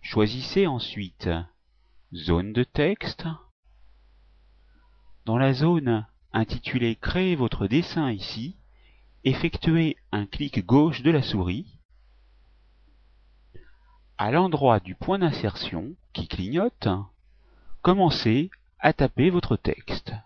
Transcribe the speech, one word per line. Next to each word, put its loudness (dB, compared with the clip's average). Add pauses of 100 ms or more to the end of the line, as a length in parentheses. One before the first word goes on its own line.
choisissez 0
ensuite -6 (840)
Zone 0
de 2
texte. -2 (2000)
Dans 0
la 4
zone 2 (260)
intitulée « -2
Créer 0
votre -2
dessin » 0
ici, -8 (680)
effectuez 0 (140)
un -2
clic -4
gauche 4
de 4
la 4
souris. -4 (2500)
À -2
l'endroit 2
du -12
point -4
d'insertion -4 (180)
qui -6
clignote, -4 (960)
commencez 2 (300)
à 4
taper 2
votre 0
texte. -6 (120)